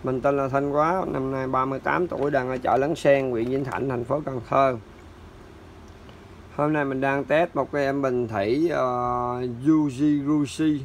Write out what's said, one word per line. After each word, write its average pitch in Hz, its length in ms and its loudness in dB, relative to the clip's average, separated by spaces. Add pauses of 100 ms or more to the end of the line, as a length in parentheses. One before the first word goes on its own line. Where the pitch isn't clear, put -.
Mình 131 180 -2
tên 143 160 2
là 135 100 0
Thanh 139 240 0
Hóa, 160 360 2
năm 135 240 -2
nay 131 160 -4
ba 131 180 0
mươi 135 140 -4
tám 156 280 0
tuổi, 143 240 -2
đang 127 180 0
ở 131 80 -4
chợ 123 200 2
Láng 147 180 0
Sen, 139 360 4
huyện 117 140 0
Vĩnh 135 200 -2
Thạnh, 123 240 -4
thành 120 140 -2
phố 135 220 -2
Cần 131 240 -6
Thơ. 135 280 4 (1800)
Hôm 151 180 0
nay 147 120 0
mình 131 160 -2
đang 139 220 0
test 160 320 0
một 135 160 -2
cái 147 120 0
em 139 180 0
bình 123 260 0
thủy, 110 420 0
ờ, 135 160 0 (800)
Yuji 147 600 2
Rushi. 151 580 0